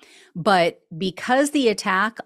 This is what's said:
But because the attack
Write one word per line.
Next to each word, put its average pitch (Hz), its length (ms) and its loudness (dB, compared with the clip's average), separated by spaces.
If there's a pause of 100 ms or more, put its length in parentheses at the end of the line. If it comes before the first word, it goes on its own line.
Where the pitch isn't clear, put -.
(360)
But 175 460 2 (140)
because 240 540 -2
the 277 180 0
attack 202 580 -2